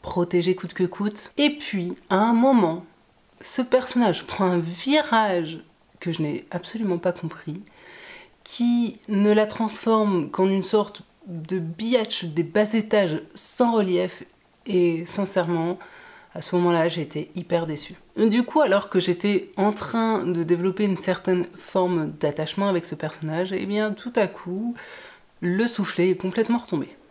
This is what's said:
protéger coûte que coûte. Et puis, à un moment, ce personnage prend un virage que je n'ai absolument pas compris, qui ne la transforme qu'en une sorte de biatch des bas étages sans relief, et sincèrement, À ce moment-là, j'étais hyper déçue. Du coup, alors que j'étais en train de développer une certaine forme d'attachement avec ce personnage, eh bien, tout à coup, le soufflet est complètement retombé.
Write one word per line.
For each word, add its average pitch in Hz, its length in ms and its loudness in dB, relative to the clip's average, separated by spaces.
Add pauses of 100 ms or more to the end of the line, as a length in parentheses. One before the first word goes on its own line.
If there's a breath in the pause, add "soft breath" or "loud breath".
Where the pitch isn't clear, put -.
protéger 175 540 0
coûte 185 180 -10
que 185 100 -2
coûte. 202 540 -4
Et 294 140 4
puis, 180 440 -6 (140)
à 190 80 4
un 226 160 4
moment, 226 520 4 (560)
ce - 200 -4
personnage 247 640 2
prend - 200 -2
un 180 140 4
virage 190 1000 0 (400)
que 170 140 -4
je 160 80 -4
n'ai 147 300 -4
absolument 185 460 -4
pas 175 140 0
compris, 165 480 -8 (840 loud breath)
qui 240 560 0 (100)
ne 208 240 6
la 214 140 6
transforme 214 840 0
qu'en 190 180 2
une 190 160 2
sorte 208 380 0 (260)
de 175 320 -6
biatch 214 680 -2
des 160 180 -2
bas 208 300 2
étages 208 480 2 (120)
sans - 400 0
relief, 185 500 0 (420)
et 175 400 2
sincèrement, 175 720 -2 (580 loud breath)
À 165 60 -10
ce - 140 -4
moment-là, 170 320 4
j'étais 156 480 -6
hyper 170 320 -2
déçue. 151 280 -8 (220)
Du 226 260 4
coup, 311 180 2
alors 202 280 4
que 185 100 2
j'étais 180 560 0
en 202 160 2
train 220 540 -2
de 170 180 0
développer 180 400 0
une 190 140 2
certaine 180 480 0 (100)
forme 175 640 0
d'attachement 156 500 -2
avec 170 160 0
ce 160 100 -8
personnage, 160 580 -6
eh 190 140 -4
bien, 208 240 -2
tout 240 240 -10
à 202 120 2
coup, 202 460 -6 (680 loud breath)
le 185 260 0
soufflet 185 420 0
est 185 80 2
complètement 220 400 0
retombé. 160 300 -4 (240)